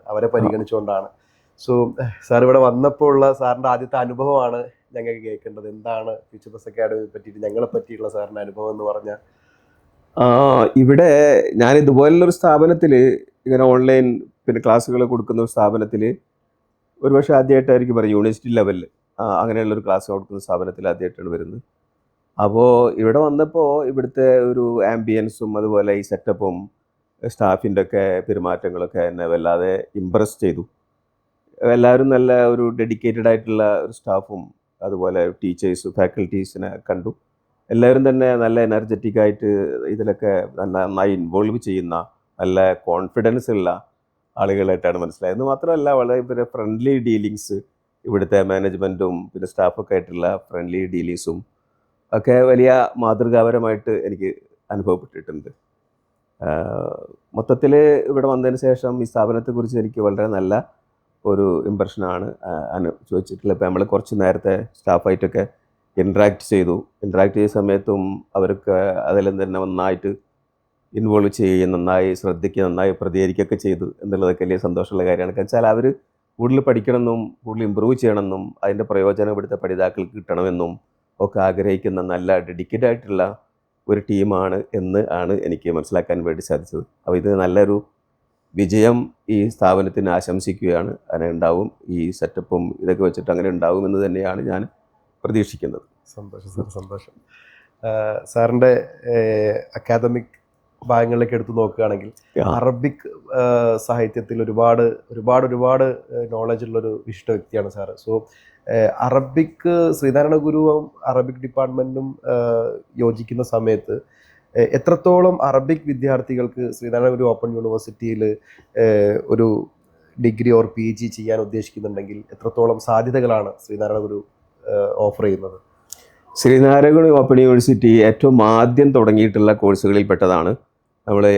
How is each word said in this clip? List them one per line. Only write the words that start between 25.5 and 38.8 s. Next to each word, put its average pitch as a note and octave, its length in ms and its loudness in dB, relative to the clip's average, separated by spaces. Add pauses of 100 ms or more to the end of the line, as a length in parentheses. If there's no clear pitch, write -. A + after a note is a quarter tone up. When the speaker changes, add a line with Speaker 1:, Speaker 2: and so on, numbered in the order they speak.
Speaker 2:
അതുപോലെ G#2 340 2
ഈ G2+ 80 -2
സെറ്റപ്പും G2 720 -6 (560)
സ്റ്റാഫിൻ്റെ G2+ 560 0
ഒക്കെ F#2+ 460 -2
പെരുമാറ്റങ്ങളൊക്കെ F2+ 680 -6
എന്നെ F2 280 -4
വല്ലാതെ E2+ 580 -2 (100)
ഇംപ്രസ് G2+ 460 -4
ചെയ്തു. E2+ 280 -4 (920)
എല്ലാവരും B2 460 4
നല്ല B2+ 380 4
ഒരു A#2+ 220 0
ഡെഡിക്കേറ്റഡ് A#2 600 -2
ആയിട്ടുള്ള A2 520 0
ഒരു A2+ 120 -8
സ്റ്റാഫും G2 640 -6 (280)
അതുപോലെ F#2 480 -2
ടീച്ചേഴ്സ്, F#2 580 -4
ഫാക്കൽറ്റീസിനെ F#2+ 840 -4 (180)
കണ്ടു. F#2 240 -6 (560)
എല്ലാവരും B2+ 380 4
തന്നെ B2+ 280 2
നല്ല A#2 240 0
എനർജറ്റിക് A2 580 -2